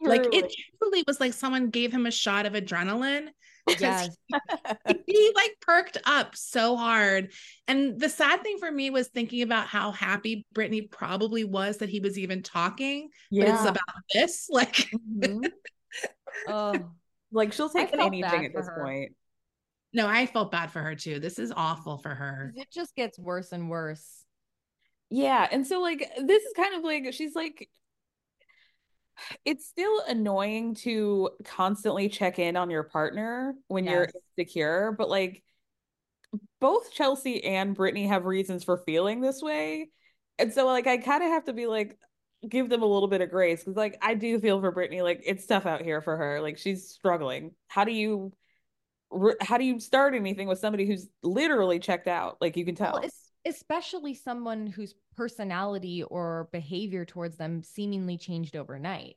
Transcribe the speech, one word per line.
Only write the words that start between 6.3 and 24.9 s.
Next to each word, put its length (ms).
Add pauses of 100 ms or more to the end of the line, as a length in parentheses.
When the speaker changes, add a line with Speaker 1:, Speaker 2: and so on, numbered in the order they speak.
Speaker 1:
so 440
hard. 540 (360)
And 320
the 80
sad 340
thing 160
for 120
me 180
was 200
thinking 340
about 240
how 260
happy 600
Brittany 280
probably 640
was 340
that 120
he 100
was 180
even 240
talking. 680 (200)
But 180
it's 120
Speaker 2:
Yeah. 80
Speaker 1:
about 140 (320)
this. 340
<laughs> 20
Like, 440
Speaker 2:
Mm-hmm. 540 (1000)
Speaker 3:
Oh. 420 (420)
Speaker 2:
Like, 200
she'll 160
Speaker 3:
I 160
Speaker 2:
take 60
Speaker 3:
felt 160
Speaker 2:
anything 160
Speaker 3:
bad 240
Speaker 2:
at 60
Speaker 3:
for 100
Speaker 2:
this 40
Speaker 3:
her. 160
Speaker 2:
point. 300 (800)
Speaker 1:
No, 160
I 180
felt 240
bad 200
for 120
her 140
too. 240
This 180
is 160
awful 440
for 160
her. 400
Speaker 3:
'Cause 80
it 100
just 240
gets 220
worse 340
and 180
worse. 540 (840)